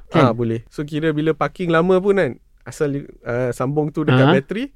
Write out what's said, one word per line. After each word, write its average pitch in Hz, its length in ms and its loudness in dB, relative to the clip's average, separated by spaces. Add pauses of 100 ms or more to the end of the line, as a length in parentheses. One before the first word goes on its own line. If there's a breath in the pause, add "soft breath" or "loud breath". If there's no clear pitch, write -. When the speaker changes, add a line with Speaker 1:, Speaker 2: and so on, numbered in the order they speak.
Speaker 1:
kan? 160 160 2
Speaker 2:
Ah, 120 100 4
boleh. 113 340 -4
So, - 160 -10
kira 156 280 -2
bila 151 220 0
parking 151 340 -6
lama 170 320 2
pun 196 160 2
kan, 170 160 0 (320)
asal, 139 320 -4 (280)
ah, 120 280 -2
sambung 147 400 -2
tu 156 120 -4
dekat 131 200 4
Speaker 1:
Aha. 139 100 6
Speaker 2:
bateri, 196 420 -2